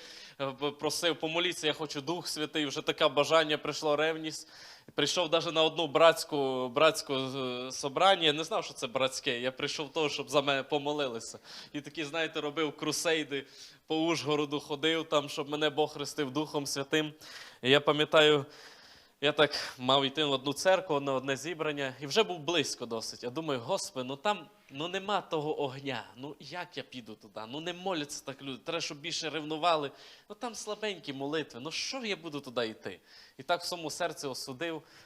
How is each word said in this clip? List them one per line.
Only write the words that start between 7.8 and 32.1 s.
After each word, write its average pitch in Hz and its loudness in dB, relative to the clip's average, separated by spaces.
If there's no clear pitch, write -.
я 151 6
не 156 -2
знав, 180 -2
що - -12
це - -6
братське, 127 -2
я 127 0
прийшов 143 -6
того, 156 0
щоб 131 -6
за 143 4
мене 135 0
помолилися. 139 -4
І 147 -6
такі, 147 -8
знаєте, 156 -4
робив 147 -2
крусейди 151 0
по 160 0
Ужгороду, 151 2
ходив 156 0
там, 143 2
щоб 143 -6
мене 151 2
Бог 147 0
хрестив 143 -4
Духом 147 -2
Святим. 147 0
І 123 2
я 147 10
пам'ятаю, 151 6
я 147 4
так - 2
мав 131 4
йти 143 0
в 147 2
одну 135 0
церкву, 175 2
на 139 0
одне 135 0
зібрання, 143 -4
і 151 -8
вже 170 2
був 180 -2
близько 147 -2
досить. 113 -8
Я 123 -4
думаю: 143 -2
"Господи, 131 -4
ну 135 -6
там, 180 -2
ну, 143 -6
нема 190 -2
того 151 -2
огня, 135 -6
ну 135 -12
як 165 -12
я 135 -8
піду 113 -14
туди? 104 -16
Ну 139 -8
не 170 -6
моляться 175 -6
так 135 -10
люди, 135 -8
треба, 165 -4
щоб 156 -6
більше 156 -6
ревнували. 151 0
Ну 208 -16
там 233 -10
слабенькі 202 -6
молитви, 139 -4
ну 156 -8
що 254 -6
я 202 -2